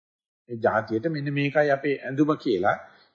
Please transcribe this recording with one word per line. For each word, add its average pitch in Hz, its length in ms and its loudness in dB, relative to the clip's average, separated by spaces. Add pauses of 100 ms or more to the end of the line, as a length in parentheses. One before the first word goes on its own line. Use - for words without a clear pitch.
(500)
ඒ 120 80 -10
ජාතියට 110 500 0
මෙන්න 147 240 -4
මේකයි 143 400 2
අපේ 139 260 0
ඇඳුම 139 380 0
කියලා 104 400 0 (400)